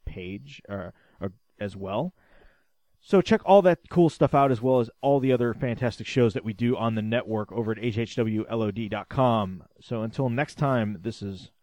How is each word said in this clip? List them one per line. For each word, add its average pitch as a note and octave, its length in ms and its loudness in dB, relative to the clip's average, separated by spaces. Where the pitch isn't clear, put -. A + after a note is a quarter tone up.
page, G2+ 640 -12
uh, F#2+ 220 -10
uh, G2 100 -8
as G2+ 180 -8
well. G2+ 360 -6
So G3 160 6
check G#3 240 2
all G3 180 8
that F3+ 260 2
cool E3+ 220 4
stuff - 220 2
out, C#3 200 4
as A2+ 100 -2
well C3 160 4
as A#2+ 100 0
all C#3 180 2
the C3 140 2
other A#2+ 220 2
fantastic A#2+ 520 -4
shows A#2+ 280 2
that - 100 -6
we A2+ 80 -4
do A#2+ 240 0
on A2+ 180 -2
the A2 80 -2
network A2 480 -2
over A2+ 220 -4
at A2 80 -4
H A2 180 -4
H A#2 180 -4
W A2 320 0
L A2+ 140 -2
O G#2+ 80 0
D G#2+ 180 -8
dot G2+ 200 -8
com. A2 560 0
So A2+ 220 -8
until A#2+ 260 -4
next C3 280 -4
time, A2+ 460 -2
this A2 200 -10
is G2 280 -12